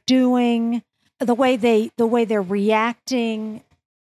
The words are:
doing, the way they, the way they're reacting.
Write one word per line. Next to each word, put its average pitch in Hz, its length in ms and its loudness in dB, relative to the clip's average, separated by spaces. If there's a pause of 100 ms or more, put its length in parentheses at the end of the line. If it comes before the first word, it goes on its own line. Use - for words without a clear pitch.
doing, 240 760 2 (360)
the 240 160 0
way 254 220 2
they, 226 400 2
the 233 100 0
way 233 200 0
they're 208 160 0
reacting. 220 1200 -2 (460)